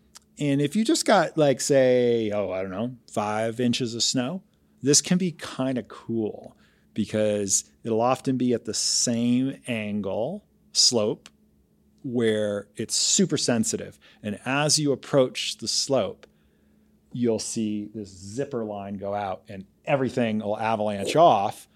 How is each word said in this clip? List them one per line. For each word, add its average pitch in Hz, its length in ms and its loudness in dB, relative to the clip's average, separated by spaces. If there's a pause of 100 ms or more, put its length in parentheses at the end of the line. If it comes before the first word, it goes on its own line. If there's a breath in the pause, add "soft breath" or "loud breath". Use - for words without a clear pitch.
(380)
And 143 240 0
if 143 140 0
you 220 80 2
just 311 200 0
got, 196 320 4
like, 143 240 4
say, 123 720 4
oh, 101 200 -2
I 92 120 -4
don't 95 80 -6
know, 117 260 -6 (140)
five 110 500 -2
inches 120 340 0
of 113 80 -2
snow, 139 400 -2 (400)
this 143 200 4
can 180 160 2
be 180 140 -2
kinda 131 500 -6
cool - 760 -6 (380 soft breath)
because 104 680 0 (200 soft breath)
it'll 113 160 0
often 127 380 0
be 123 160 2
at 110 100 -4
the 107 80 -8
same 123 920 0
angle 107 800 -4 (280)
slope 117 560 2 (760)
where 107 760 0
it's - 200 -6
super - 400 2
sensitive. - 600 -2 (240 soft breath)
And 104 240 -6
as 143 320 0
you 143 140 2
approach - 680 0
the 113 100 -8
slope, - 580 -2 (840 soft breath)
you'll 113 260 0
see 104 560 -4
this 107 140 -10
zipper 110 560 -8
line 101 300 -8
go 98 200 -6
out 98 340 -6
and 95 180 -14 (180)
everything 123 540 0
will 107 200 -2
avalanche 107 580 -2
off. 117 600 4